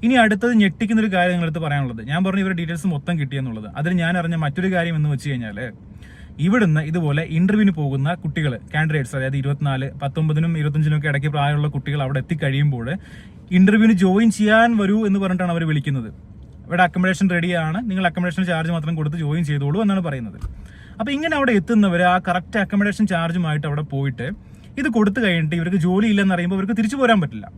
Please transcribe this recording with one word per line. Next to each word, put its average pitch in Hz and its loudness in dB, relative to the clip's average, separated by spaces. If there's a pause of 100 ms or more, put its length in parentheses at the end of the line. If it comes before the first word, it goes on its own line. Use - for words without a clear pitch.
ഇനി 247 4
അടുത്തത് 220 4
ഞെട്ടിക്കുന്നൊരു 214 2
കാര്യം 180 2
നിങ്ങളടുത്ത് 165 -2
പറയാനുള്ളത്, 139 -4
ഞാൻ 160 -2
പറഞ്ഞു 190 0
ഇവരുടെ 190 -2
ഡീറ്റെയിൽസ് 170 -6
മൊത്തം 165 -2
കിട്ടിയെന്നുള്ളത്. 127 -6
അതിൽ 160 -2
ഞാൻ 175 0
അറിഞ്ഞ 170 -2
മറ്റൊരു 165 -2
കാര്യം 170 0
എന്ന് 151 2
വെച്ച് 143 -4
കഴിഞ്ഞാൽ 113 -8 (720)
ഇവിടുന്ന് 185 4
ഇതുപോലെ 156 -2
ഇന്റർവ്യൂവിന് 190 4
പോകുന്ന 139 -2
കുട്ടികൾ, 151 -2 (160)
കാൻഡിഡേറ്റ്സ്, 151 -2
അതായത് 135 -4
ഇരുപത്തിനാല്, 139 -2 (120)
പത്തൊമ്പതിനും 156 0
ഇരുപത്തഞ്ചിനും 151 0
ഒക്കെ 147 -2
ഇടയ്ക്ക് 143 -2
പ്രായമുള്ള 147 0
കുട്ടികൾ 143 -4
അവിടെ 135 -2
എത്തിക്കഴിയുമ്പോൾ, 139 -2 (640)
"ഇന്റർവ്യൂവിന് 208 6
ജോയിൻ 196 4
ചെയ്യാൻ 214 4
വരൂ" 202 2
എന്ന് 196 2
പറഞ്ഞിട്ടാണ് 185 0
അവർ 170 0
വിളിക്കുന്നത്. 139 -2 (560)
"ഇവിടെ 175 0
അക്കോമഡേഷൻ 185 2
റെഡിയാണ്, 170 -2
നിങ്ങൾ 190 -2
അക്കോമഡേഷൻ 180 -2
ചാർജ് 165 -2
മാത്രം 165 -4
കൊടുത്ത് 156 -4
ജോയിൻ 160 -2
ചെയ്തോളൂ" 143 -2
എന്നാണ് 196 0
പറയുന്നത്. 131 -8 (600)
അപ്പോൾ 220 -4
ഇങ്ങനെ 311 -2
അവിടെ 269 2
എത്തുന്നവർ 202 4
ആ 180 4
കറക്റ്റ് 180 -2
അക്കോമഡേഷൻ 202 0
ചാർജുമായിട്ട് 165 -2
അവിടെ 147 -4
പോയിട്ട് 135 -4 (520)
ഇത് 285 0
കൊടുത്തു 214 2
കഴിഞ്ഞിട്ട് 170 0
ഇവർക്ക് 175 -2
ജോലി 185 2
ഇല്ലെന്ന് 202 2
അറിയുമ്പോൾ 175 -2
അവർക്ക് 196 -2
തിരിച്ചു 226 0
പോരാൻ 233 4
പറ്റില്ല. 113 -6 (120)